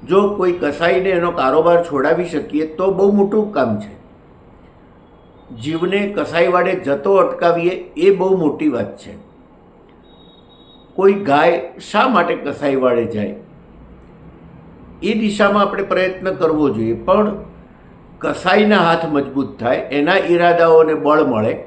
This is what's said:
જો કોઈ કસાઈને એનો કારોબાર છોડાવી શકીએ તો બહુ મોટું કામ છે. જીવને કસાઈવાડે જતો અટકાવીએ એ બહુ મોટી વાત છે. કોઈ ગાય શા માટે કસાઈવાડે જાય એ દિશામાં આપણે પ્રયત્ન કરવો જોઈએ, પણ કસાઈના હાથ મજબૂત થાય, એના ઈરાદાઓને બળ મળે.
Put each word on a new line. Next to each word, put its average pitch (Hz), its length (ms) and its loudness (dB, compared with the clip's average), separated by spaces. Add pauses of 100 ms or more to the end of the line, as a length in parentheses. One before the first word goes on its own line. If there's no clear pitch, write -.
જો 185 220 2
કોઈ 185 240 -2
કસાઈને 175 560 -2
એનો 170 220 0
કારોબાર 160 520 2
છોડાવી 156 420 -2
શકીએ 156 400 -6
તો 185 260 -2
બહુ 190 200 2
મોટું 208 420 0
કામ 120 260 -2
છે. - 140 -16 (1600)
જીવને 180 600 -4
કસાઈવાડે 175 640 0
જતો 143 360 0
અટકાવીએ 170 600 2 (220)
એ 190 180 4
બહુ 185 220 0
મોટી 156 320 -2
વાત 113 280 -6
છે. - 160 -20 (1800)
કોઈ 196 180 4
ગાય 170 480 2 (300)
શા 247 180 2
માટે 185 260 0
કસાઈવાડે 131 720 -2
જાય 104 300 -6 (1700)
એ 208 100 0
દિશામાં 208 500 2
આપણે 196 200 -2
પ્રયત્ન 185 500 -2
કરવો 156 360 0
જોઈએ, 113 240 -2
પણ 202 560 -2 (720)
કસાઈના 196 560 2
હાથ 165 280 2
મજબૂત 139 420 -2 (120)
થાય, 120 180 0 (140)
એના 156 280 2 (100)
ઈરાદાઓને 170 640 4
બળ 147 300 2
મળે. 120 300 0 (140)